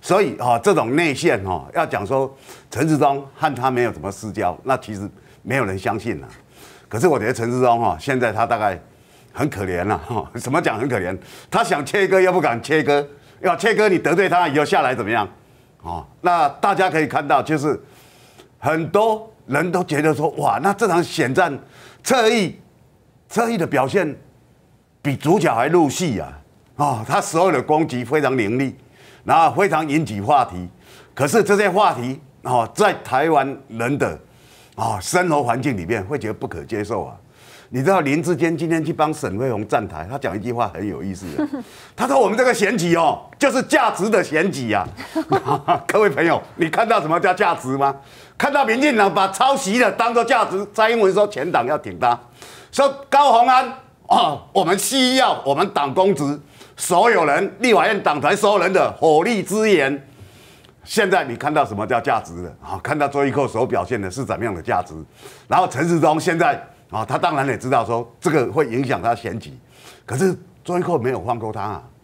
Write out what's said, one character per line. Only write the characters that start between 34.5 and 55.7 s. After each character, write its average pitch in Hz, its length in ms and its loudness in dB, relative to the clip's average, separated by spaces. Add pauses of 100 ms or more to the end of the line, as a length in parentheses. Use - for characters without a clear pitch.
哦， 110 240 -4
生 180 280 0
活 147 140 2
环 120 180 -2
境 127 160 -2
里 87 100 -8
面 101 180 -2
会 143 140 -6
觉 104 100 -8
得 104 60 -6
不 - 120 -12
可 90 180 -10
接 104 200 -6
受 98 200 -4
啊。 64 120 -16 (540)
你 127 120 -4
知 151 80 2
道 190 100 4
林 147 220 0
志 170 140 0
坚 165 200 0
今 160 120 -4
天 165 160 0
去 165 80 -4
帮 156 200 0
沈 107 260 -6
惠 131 120 -2
虹 107 160 -4
站 117 220 -2
台， 80 200 -12
他 131 100 -10
讲 95 180 -6
一 - 20 -4
句 110 140 -6
话 117 160 -2
很 87 180 -8
有 80 160 -8
意 95 120 -6
思 92 120 -14 (100)
啊。 302 120 -4 (180)
<laughs> - 300 -20
他 - 100 -2
说 269 140 2
：“我 208 80 4
们 202 80 0
这 247 80 2
个 247 80 4
选 208 240 0
举 170 180 2
哦， 165 260 2 (180)
就 277 120 2
是 262 120 0
价 240 280 2
值 208 200 -2
的 208 120 4
选 160 300 0
举 127 200 -4
啊。” 98 140 0 (720)
<laughs> 175 300 -2
各 208 120 2
位 208 100 4
朋 - 140 -2
友， 156 160 2 (160)
你 165 120 0
看 202 180 0
到 214 140 2
什 151 80 -6
么 165 100 2
叫 185 140 2
价 185 220 2
值 - 220 -10
吗？ 139 200 0 (420)
看 277 140 0
到 277 120 4
民 226 160 0
进 285 160 4
党 196 160 4
把 190 160 2
抄 262 280 2
袭 196 220 -2
的 233 120 4
当 233 220 0
作 233 100 4
价 233 220 2
值， 190 200 -4 (100)
蔡 220 160 4
英 233 100 2
文 190 120 4
说 208 140 4
全 175 240 -4
党 123 160 0
要 147 120 -2
挺 90 200 -10
他， 120 200 2 (520)
说 277 160 2 (220)
高 277 240 6
虹 240 160 6
安 254 240 4 (360)
哦， 151 340 2 (100)
我 190 100 2
们 175 160 2
需 254 380 2
要 214 280 2
我 139 100 2
们 180 160 0